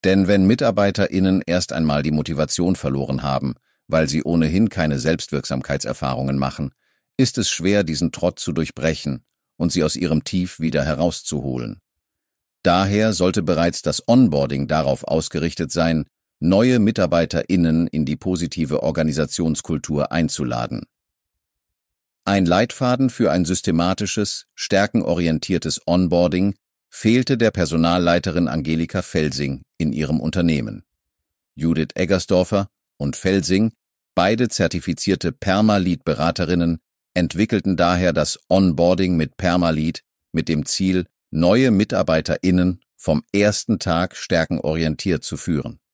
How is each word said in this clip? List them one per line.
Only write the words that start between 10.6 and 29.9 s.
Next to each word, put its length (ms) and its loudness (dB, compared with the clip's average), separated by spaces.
herauszuholen. 960 -4
Daher 500 2
sollte 300 2
bereits 400 0
das 240 -4
Onboarding 600 4
darauf 360 0
ausgerichtet 680 -2
sein, 340 0
neue 400 4
MitarbeiterInnen 1040 2
in 180 -2
die 120 -2
positive 680 -4
Organisationskultur 1300 -2
einzuladen. 760 -4
Ein 220 2
Leitfaden 640 2
für 200 0
ein 140 2
systematisches, 1080 -2
stärkenorientiertes 1300 0
Onboarding 680 2
fehlte 440 2
der 140 2
Personalleiterin 1000 0
Angelika 520 -2
Felsing 640 -4
in 160 -2